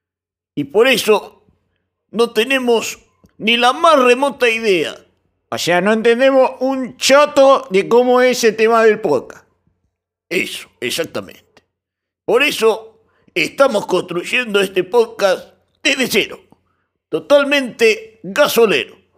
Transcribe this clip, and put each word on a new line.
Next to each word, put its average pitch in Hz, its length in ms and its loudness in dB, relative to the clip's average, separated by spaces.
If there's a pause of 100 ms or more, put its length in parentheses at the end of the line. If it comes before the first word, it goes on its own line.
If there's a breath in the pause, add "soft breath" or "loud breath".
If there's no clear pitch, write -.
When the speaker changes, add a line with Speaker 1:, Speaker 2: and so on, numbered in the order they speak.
(540)
Speaker 1:
Y 143 100 -6
por 208 220 2
eso 214 600 0 (640)
no 233 220 -2
tenemos 240 640 -2 (400)
ni 226 180 0
la 240 160 2
más 320 260 2
remota 247 520 0
idea. 190 440 -2 (540)
Speaker 2:
O 117 80 -8
sea, 175 240 0
no 196 100 0
entendemos 240 600 2 (100)
un 262 380 -6
choto 277 720 2
de 190 180 0
cómo 247 320 2
es 247 240 0
el 220 100 2
tema 226 300 2
del 214 160 2
podcast. 143 460 -4 (840)
Speaker 1:
Eso, - 400 -8 (140)
exactamente. - 840 -10 (640)
Por 233 160 0
eso - 640 -4 (280)
estamos 202 520 -2
construyendo 185 720 -4
este 190 240 -2
podcast 202 720 -2 (280)
desde 262 240 -2
cero. - 340 -4 (680)
Totalmente 262 1120 0
gasolero. 196 760 0 (200)